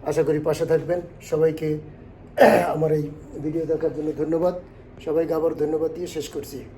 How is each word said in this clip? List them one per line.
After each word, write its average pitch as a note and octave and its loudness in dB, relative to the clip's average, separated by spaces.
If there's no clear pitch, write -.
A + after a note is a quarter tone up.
আশা D#3 2
করি D3+ 2
পাশে D#3 0
থাকবেন। D#3+ 0
সবাইকে D#3 0
<clears throat> F#3 6
আমার D#3 2
এই D3 0
ভিডিও D#3 -4
দেখার D#3 0
জন্য D3+ -4
ধন্যবাদ। D#3+ 0
সবাইকে D#3+ 0
আবার D#3+ 2
ধন্যবাদ D#3 0
দিয়ে F3 -6
শেষ D#3 -8
করছি। C#3 -10